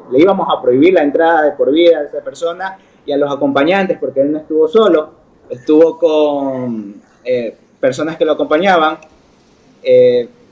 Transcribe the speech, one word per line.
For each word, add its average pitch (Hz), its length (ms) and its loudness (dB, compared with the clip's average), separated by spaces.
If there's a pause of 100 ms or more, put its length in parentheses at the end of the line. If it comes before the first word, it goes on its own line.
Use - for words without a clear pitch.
(120)
le 131 80 2
íbamos 190 280 2
a 156 140 -4
prohibir 135 320 2
la 165 80 2
entrada 156 400 2
de 147 100 0
por 127 200 -2
vida 165 260 2
a 147 60 -6
esa 147 160 -12
persona 175 580 -10 (280)
y 143 60 -6
a 139 40 -2
los 143 160 -2
acompañantes, 151 640 -2
porque 135 220 -4
él 143 120 0
no 156 60 -6
estuvo 156 300 -2
solo, 160 420 0 (380)
estuvo 156 500 0
con, 135 1040 -4 (240)
eh, 120 320 -4 (240)
personas 147 360 -4
que 165 100 -2
lo 151 60 0
acompañaban. 156 640 0 (840)
Eh, 123 460 4 (240)